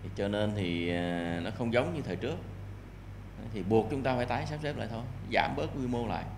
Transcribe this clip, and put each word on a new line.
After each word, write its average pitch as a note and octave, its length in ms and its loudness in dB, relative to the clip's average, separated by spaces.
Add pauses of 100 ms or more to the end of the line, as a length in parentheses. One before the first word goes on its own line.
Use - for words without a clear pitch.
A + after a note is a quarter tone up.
Thì F#2+ 120 -4
cho G2+ 120 0
nên G#2 280 2
thì, F2 340 2
ờ, F2 540 2
nó G2+ 80 -2
không A#2 220 0
giống C#3+ 200 4
như D3+ 80 -2
thời G2+ 140 -2
trước. A#2+ 200 -2 (1160)
Thì G2+ 160 -2
buộc A2 220 8
chúng C#3 100 0
ta C3 140 4
phải B2 100 2
tái B2 200 0
sắp D3+ 180 -4
xếp D3 140 -2
lại A2+ 140 -4
thôi, A2+ 100 -4 (320)
giảm E2+ 240 4
bớt D3+ 180 0
quy C3 120 0
mô A#2+ 200 0
lại. F2+ 160 0 (140)